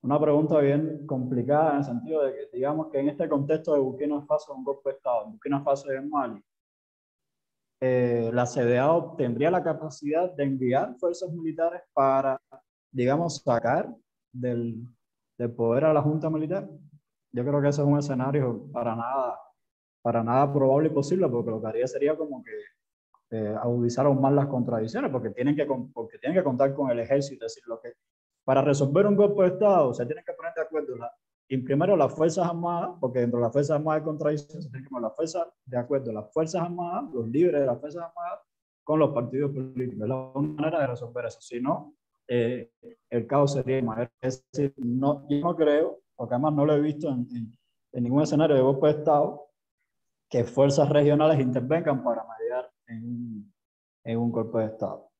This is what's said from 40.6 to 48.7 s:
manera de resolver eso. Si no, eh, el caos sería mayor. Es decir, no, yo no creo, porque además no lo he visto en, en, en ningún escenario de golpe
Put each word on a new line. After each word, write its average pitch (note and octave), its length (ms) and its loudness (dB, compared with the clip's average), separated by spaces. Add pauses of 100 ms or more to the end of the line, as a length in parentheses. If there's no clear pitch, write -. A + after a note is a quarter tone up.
manera D4+ 200 0
de C3+ 60 0
resolver A#2+ 380 -6
eso. A2 160 -8
Si A#2+ 180 -10
no, C#3 360 -4 (320)
eh, A#2+ 440 0 (380)
el A#2 180 -2
caos C#3+ 260 2
sería C3 280 0
mayor. A#2 300 -4 (100)
Es C3 300 -6
decir, C#3+ 260 -2
no, C3+ 520 -2
yo C#3+ 120 0
no E3 140 0
creo, D#3 460 2 (140)
porque A#2 200 -6
además D3 180 0
no C#3+ 120 4
lo D3+ 100 4
he D3 60 4
visto D3+ 280 -2
en, A#2+ 260 -2
en, A2+ 220 -8 (360)
en A#2+ 100 -2
ningún C3+ 200 2
escenario D3+ 320 4
de C3 60 6
golpe C#3 260 4